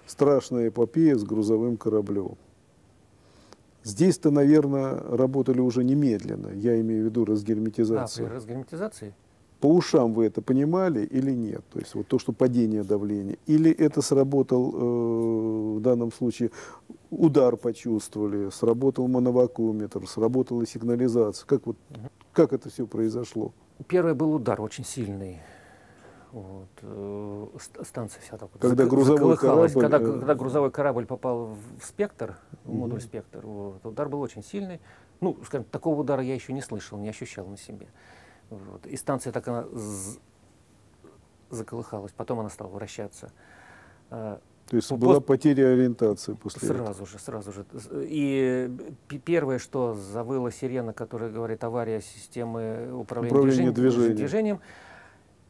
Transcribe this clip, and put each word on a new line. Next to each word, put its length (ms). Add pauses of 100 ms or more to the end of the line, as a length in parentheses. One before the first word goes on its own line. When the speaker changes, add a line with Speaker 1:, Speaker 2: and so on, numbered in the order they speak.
Speaker 1:
страшная 640
эпопея 480
с 80
грузовым 540
кораблем. 600 (1500)
Здесь-то, 440
наверное, 720
работали 600
уже 240
немедленно, 640
я 320
имею 220
в 20
виду 180
разгерметизацию. 1000
Speaker 2:
А, 40
при 60
разгерметизации? 800 (480)
Speaker 1:
По 60
ушам 460
вы 120
это 160
понимали 640
или 260
нет? 400
То 80
есть 160
вот 120
то, 120
что 140
падение 500
давления. 540 (100)
Или 240
это 300
сработал, 720
э, 1000
в 40
данном 300
случае 400 (580)
удар 460
почувствовали, 960
сработал 580
моновакуометр, 1000
сработала 600
сигнализация. 800
Как 180
вот, 120 (120)
Speaker 2:
Мгм. 200 (240)
Speaker 1:
как 200
это 160
все 160
произошло? 680 (340)
Speaker 2:
Первый 260
был 220
удар 260
очень 220
сильный. 560 (920)
Вот, 340 (140)
э, 640 (100)
ст-, 300
станция 340
вся 160
так 160
вот 80
Speaker 1:
Когда 220
Speaker 2:
зак-, 60
Speaker 1:
грузовой 300
Speaker 2:
заколыхалась. 520
Speaker 1:
корабль, 180
Speaker 2:
Когда, 80 (120)
Speaker 1:
э, 100
Speaker 2:
когда 160
грузовой 340
корабль 360
попал 400
в, 340
в 60
спектр, 500 (300)
в 80
модуль 240
Speaker 1:
Мгм. 80
Speaker 2:
спектр, 360
вот, 440
удар 240
был 100
очень 240
сильный. 380 (400)
Ну, 240
скажем, 260
такого 300
удара 200
я 140
еще 180
не 80
слышал, 380
не 100
ощущал 380
на 100
себе. 300 (640)
Вот. 340
И 100
станция 380
так 140
она 260
з-, 460 (1300)
заколыхалась, 640
потом 260
она 80
стала 200
вращаться. 640 (800)
А, 280 (300)
Speaker 1:
То 60
есть 160
Speaker 2:
ну, 60
Speaker 1:
была 200
Speaker 2:
пос-, 40
Speaker 1:
потеря 520
ориентации 600
после 340
Speaker 2:
сразу 240
Speaker 1:
этого? 160
Speaker 2:
же, 100
сразу 340
же. 220
З-, 340
и 600 (380)
п-, 100
первое, 400
что 380
завыла 560
сирена, 420
которая 380
говорит: 320
«Авария 380
системы 920
управления 420
Speaker 1:
Управление 360
Speaker 2:
движением», 440
Speaker 1:
движением. 0
Speaker 2:
движением. 440 (920)